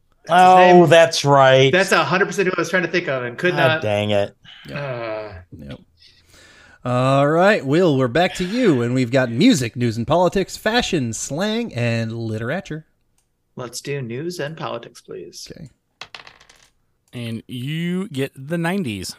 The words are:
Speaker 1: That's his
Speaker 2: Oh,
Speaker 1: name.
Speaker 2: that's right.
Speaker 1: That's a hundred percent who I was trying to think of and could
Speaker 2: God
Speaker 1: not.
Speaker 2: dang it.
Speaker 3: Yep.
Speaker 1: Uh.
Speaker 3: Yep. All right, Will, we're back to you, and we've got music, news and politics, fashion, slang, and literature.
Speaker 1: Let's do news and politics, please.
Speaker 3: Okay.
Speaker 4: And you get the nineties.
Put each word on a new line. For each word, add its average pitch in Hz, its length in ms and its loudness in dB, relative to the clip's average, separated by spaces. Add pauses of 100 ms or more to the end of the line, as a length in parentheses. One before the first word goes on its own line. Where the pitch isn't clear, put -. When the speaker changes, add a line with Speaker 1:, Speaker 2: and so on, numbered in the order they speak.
(260)
Speaker 1:
That's - 40 -10
his 185 460 8
Speaker 2:
Oh, 175 40 10
Speaker 1:
name. 165 100 6
Speaker 2:
that's 165 340 6
right. 135 480 6
Speaker 1:
That's 190 200 0
a 175 120 2
hundred 180 220 0
percent 190 220 -2
who 185 80 -4
I 175 40 -4
was 160 100 -4
trying 185 140 0
to 156 40 -6
think 175 200 -4
of 131 160 -6
and 120 140 -10
could 175 140 0
Speaker 2:
God - 40 -2 (120)
Speaker 1:
not. 160 140 -2
Speaker 2:
dang 104 280 -2
it. 101 240 -2 (340)
Speaker 3:
Yep. - 80 -14
Speaker 1:
Uh. 113 560 -10 (240)
Speaker 3:
Yep. 135 240 -18 (1040)
All 131 420 2
right, 175 360 2
Will, 151 320 2
we're 127 120 0
back 165 260 0
to 180 100 -6
you, 185 380 0
and 120 100 -2
we've 127 180 -2
got 127 200 0
music, 127 440 2
news 117 220 -2
and 117 100 -6
politics, 175 520 0
fashion, 190 560 -2
slang, 214 600 -6
and 117 380 -4
literature. 117 720 -8 (720)
Speaker 1:
Let's 123 240 -14
do 143 220 -8
news 147 360 -10
and 151 180 -8
politics, 117 440 -12
please. - 500 -18
Speaker 3:
Okay. - 200 -20 (1400)
Speaker 4:
And 113 340 -10
you 165 640 -6
get 135 260 -6
the 143 240 -8
nineties. 165 600 -6